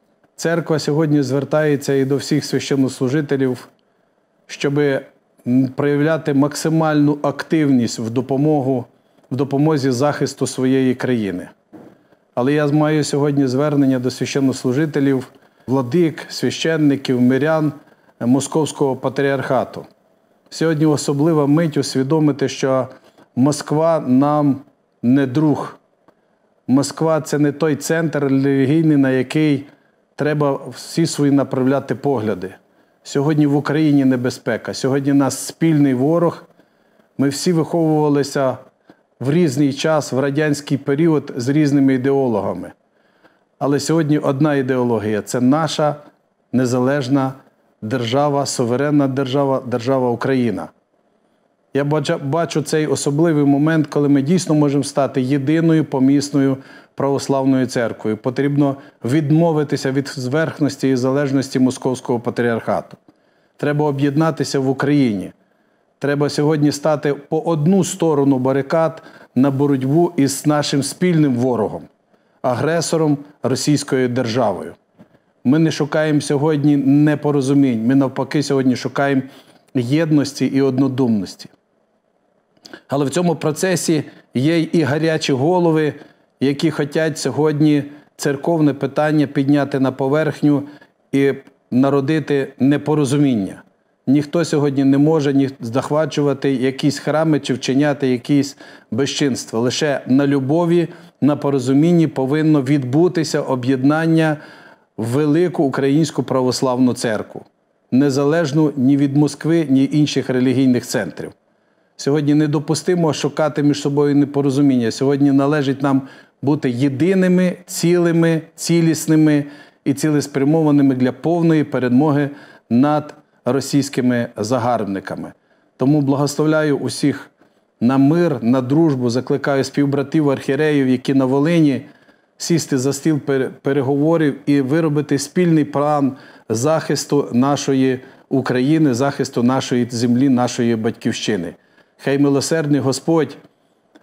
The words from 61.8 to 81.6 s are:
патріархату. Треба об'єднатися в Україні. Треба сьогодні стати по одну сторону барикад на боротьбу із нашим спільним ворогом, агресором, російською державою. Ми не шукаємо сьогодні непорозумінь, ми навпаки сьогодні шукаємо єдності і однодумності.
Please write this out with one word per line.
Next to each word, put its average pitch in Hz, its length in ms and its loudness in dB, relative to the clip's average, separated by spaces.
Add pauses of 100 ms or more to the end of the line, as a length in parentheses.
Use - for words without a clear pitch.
патріархату. 113 800 -4 (600)
Треба 147 280 -2
об'єднатися 143 720 -2
в 131 100 0
Україні. 131 640 0 (680)
Треба 143 300 0
сьогодні 147 420 0
стати 151 420 -2
по 156 260 -6
одну 170 440 2
сторону 143 560 0
барикад 139 640 -2 (320)
на 139 160 2
боротьбу 139 680 2
із - 280 0
нашим 147 380 0
спільним 156 520 0
ворогом, 107 460 -2 (600)
агресором, 151 760 0 (260)
російською 131 640 0
державою. 110 640 -2 (720)
Ми 143 160 2
не 160 120 2
шукаємо 151 500 0
сьогодні 147 560 0
непорозумінь, 139 1080 2
ми 135 80 2
навпаки 135 480 0
сьогодні 131 320 0
шукаємо 139 460 -2 (540)
єдності 143 720 0
і 135 160 0
однодумності. 127 880 -2 (1400)